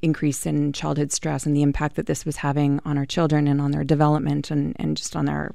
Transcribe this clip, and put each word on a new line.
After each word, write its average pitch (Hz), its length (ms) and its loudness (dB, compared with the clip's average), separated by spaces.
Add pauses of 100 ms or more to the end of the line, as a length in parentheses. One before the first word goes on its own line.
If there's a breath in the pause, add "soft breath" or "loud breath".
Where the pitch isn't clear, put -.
increase 151 420 0
in 147 280 0
childhood 147 380 -2
stress 147 340 -4
and 147 100 2
the 143 60 4
impact 147 340 0
that 160 120 -2
this - 180 -4
was 151 120 -4
having 143 480 0
on 147 120 -2
our 139 80 -2
children 151 420 2
and 143 140 2
on 143 100 0
their 147 120 -2
development 147 680 2
and, 147 280 -2
and 156 180 -2
just - 180 -8
on 147 100 0
their 147 300 -4